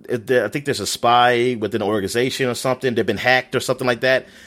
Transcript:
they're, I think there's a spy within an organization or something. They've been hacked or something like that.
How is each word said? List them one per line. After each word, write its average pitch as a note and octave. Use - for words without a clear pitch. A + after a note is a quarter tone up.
they're, A#2+
I G#2+
think D3
there's A#2+
a F#2+
spy B2
within G#2
an G2
organization A2+
or A#2
something. B2+
They've -
been A2
hacked B2+
or B2+
something B2+
like A#2+
that. B2+